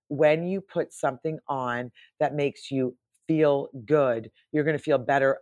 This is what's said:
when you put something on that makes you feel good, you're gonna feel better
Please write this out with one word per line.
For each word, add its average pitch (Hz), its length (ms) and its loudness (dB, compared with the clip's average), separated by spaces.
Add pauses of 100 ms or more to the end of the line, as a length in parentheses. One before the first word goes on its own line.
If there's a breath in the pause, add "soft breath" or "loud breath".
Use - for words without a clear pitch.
when 160 380 2
you 190 140 -4
put - 320 -6
something 151 460 -4 (100)
on 123 440 -4 (280 soft breath)
that 143 140 0
makes 143 360 -4
you 131 260 -2 (320)
feel 147 400 2 (160)
good, 120 460 0 (220)
you're 151 120 2
gonna 151 140 0
feel 143 200 0
better 135 440 2